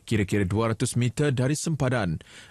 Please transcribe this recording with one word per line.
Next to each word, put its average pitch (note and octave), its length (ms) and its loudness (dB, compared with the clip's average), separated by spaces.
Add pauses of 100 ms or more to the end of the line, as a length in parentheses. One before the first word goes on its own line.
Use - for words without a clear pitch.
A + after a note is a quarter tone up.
kira-kira G#2 400 2
dua G#2+ 320 0
ratus C3 160 -2
meter B2+ 400 0
dari C3 240 0
sempadan. B2+ 640 -2 (300)